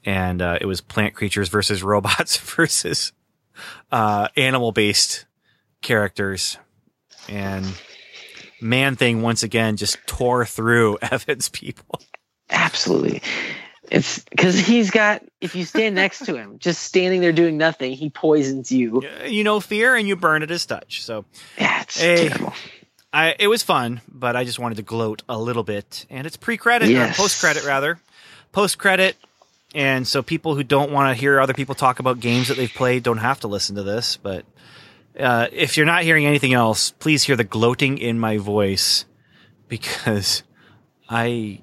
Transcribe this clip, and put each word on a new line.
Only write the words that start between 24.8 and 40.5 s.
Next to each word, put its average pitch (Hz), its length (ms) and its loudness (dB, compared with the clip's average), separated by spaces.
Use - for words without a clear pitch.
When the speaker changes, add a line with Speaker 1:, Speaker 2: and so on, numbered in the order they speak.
Speaker 1:
gloat 113 460 -4
a 117 100 -6
little 117 240 -2
bit. 101 480 -8
And 135 160 -12
it's 160 100 -14
pre-credit, 233 520 0
Speaker 2:
Yes. 131 300 4
Speaker 1:
or 190 40 2
post-credit, 156 420 0
rather. 143 340 0
Post-credit. 190 640 2
And 135 340 0
so 139 140 0
people 160 340 -2
who 139 80 -2
don't 143 260 2
wanna 139 240 2
hear 139 260 4
other 131 140 2
people 135 200 -6
talk 127 260 0
about 127 200 0
games 120 280 0
that 123 80 -2
they've 127 160 -4
played 127 300 0
don't 117 160 0
have 123 220 -2
to 117 80 -8
listen 101 280 -4
to 101 80 -6
this. 110 320 -4
But, 95 280 -8
uh, 120 340 2
if 147 240 -2
you're 151 100 4
not 170 160 2
hearing 160 240 4
anything 139 280 4
else, 113 360 2
please 156 320 0
hear 139 140 2
the 113 80 2
gloating 123 540 0
in 117 200 -4
my 110 200 0
voice, 101 680 0
because - 720 -4